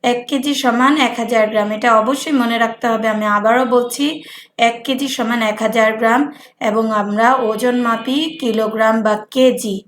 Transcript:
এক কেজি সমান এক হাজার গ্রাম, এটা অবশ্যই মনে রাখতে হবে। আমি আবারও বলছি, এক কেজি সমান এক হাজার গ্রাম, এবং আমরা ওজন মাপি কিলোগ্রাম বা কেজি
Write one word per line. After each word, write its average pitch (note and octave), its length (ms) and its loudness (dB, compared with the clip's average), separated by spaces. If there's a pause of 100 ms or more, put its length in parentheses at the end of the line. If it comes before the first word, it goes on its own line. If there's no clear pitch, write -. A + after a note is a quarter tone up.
এক B3 260 0
কেজি C#4+ 240 -2
সমান C4 440 2
এক B3+ 200 0
হাজার A3+ 300 0
গ্রাম, G#3+ 240 0
এটা A3 280 2
অবশ্যই C#4 320 -2
মনে A#3 260 0
রাখতে A3+ 300 -2
হবে। A3 200 0
আমি G#3+ 180 -2
আবারও A3 400 2
বলছি, B3 580 -2 (340)
এক A#3 280 0
কেজি C4+ 220 -2
সমান A#3 340 -2
এক G#3+ 200 -2
হাজার A3 360 2
গ্রাম, A#3+ 340 2 (280)
এবং A3 320 0
আমরা G#3+ 420 2
ওজন A#3+ 420 0
মাপি B3+ 680 -2
কিলোগ্রাম A3 600 0
বা G#3+ 300 0
কেজি B3 560 2